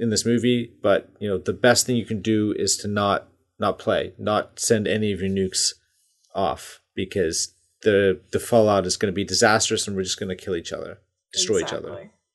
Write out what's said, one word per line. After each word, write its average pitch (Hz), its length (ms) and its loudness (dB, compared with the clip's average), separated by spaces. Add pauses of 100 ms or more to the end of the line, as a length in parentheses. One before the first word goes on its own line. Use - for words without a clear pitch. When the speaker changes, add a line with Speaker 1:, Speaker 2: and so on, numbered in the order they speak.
Speaker 1:
in 117 100 0
this 107 160 0
movie, 120 460 0 (100)
but, 98 260 2 (120)
you 104 80 -4
know, 95 100 0
the - 140 -4
best - 340 4
thing 123 100 0
you 107 80 -2
can 107 160 -6
do 107 380 0
is 95 200 -2
to 104 100 -8
not, 101 400 0 (320)
not 104 180 0
play, 87 400 -2
not 104 400 -2
send 107 300 0
any 107 240 0
of 90 80 -6
your 95 100 -2
nukes 95 440 -2 (600)
off, - 460 -4 (160)
because 90 580 -4 (280)
the, 98 380 4 (120)
the 98 80 -2
fallout 107 460 4
is 92 100 -2
gonna 101 160 -2
be 95 120 -4
disastrous 107 600 2
and 101 100 -8
we're 95 60 -2
just - 160 -6
gonna 95 160 -8
kill 92 220 -6
each - 160 -8
other, - 260 -10 (340)
destroy 104 280 0
each 151 120 -4
other. 78 180 -8
Speaker 2:
Exactly. - 200 -14 (240)